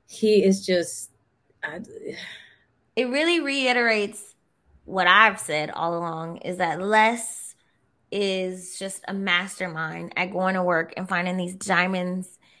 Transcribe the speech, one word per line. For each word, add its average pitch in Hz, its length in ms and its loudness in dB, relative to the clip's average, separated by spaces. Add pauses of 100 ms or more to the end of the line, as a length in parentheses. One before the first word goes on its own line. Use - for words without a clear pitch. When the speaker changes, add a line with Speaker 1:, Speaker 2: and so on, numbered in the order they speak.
Speaker 1:
he 214 380 4
is 196 200 4
just, 175 460 0 (520)
I 156 180 -8 (1120)
Speaker 2:
It 254 140 2
really 320 320 4
reiterates 247 920 2 (500)
what 185 240 2
I've 202 320 4
said 151 300 -4
all 170 280 -4
along, 165 400 -8
is 180 200 -8
that 170 220 -2
Les 220 760 0 (580)
is 185 680 -2
just 196 300 -10
a 190 40 -6
mastermind 175 1040 -2
at 180 160 -2
going 185 220 2
to 185 80 2
work 170 340 2
and 185 120 -8
finding 180 280 0
these 180 200 -4
diamonds 185 840 0 (220)